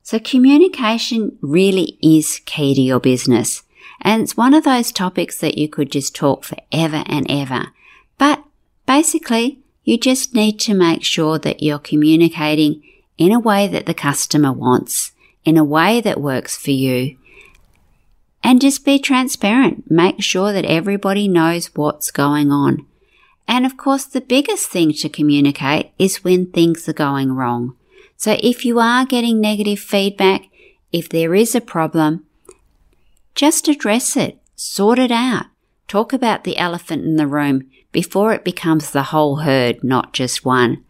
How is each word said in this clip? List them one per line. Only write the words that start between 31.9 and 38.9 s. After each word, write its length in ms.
just 340
address 480
it, 220
sort 440
it 140
out. 340
Talk 280
about 300
the 120
elephant 480
in 120
the 100
room 420
before 400
it 120
becomes 460